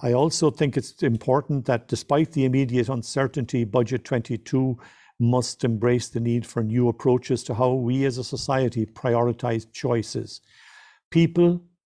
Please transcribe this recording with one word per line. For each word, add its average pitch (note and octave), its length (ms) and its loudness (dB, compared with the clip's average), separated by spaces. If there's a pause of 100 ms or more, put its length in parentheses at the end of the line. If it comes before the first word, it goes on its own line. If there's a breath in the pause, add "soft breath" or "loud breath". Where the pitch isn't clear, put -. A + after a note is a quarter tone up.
I B2 100 2
also D3+ 380 2
think C#3+ 260 -2
it's - 240 -6
important C3+ 640 0
that A#2+ 220 0
despite C#3+ 460 0
the C3+ 120 2
immediate B2+ 440 2
uncertainty, B2+ 760 -2
Budget A2+ 400 0
twenty-two B2+ 720 -2 (420 loud breath)
must A#2+ 440 0
embrace A#2+ 460 2
the A#2 100 -6
need A#2 260 -2
for - 180 -4
new A#2+ 260 0
approaches B2 540 0
to B2+ 100 -6
how B2 200 2
we C3 320 0
as B2+ 120 -2
a B2+ 60 -6
society B2+ 600 -2
prioritise A#2 840 -2
choices. A2+ 720 -4 (680 loud breath)
People, E3+ 520 4 (360)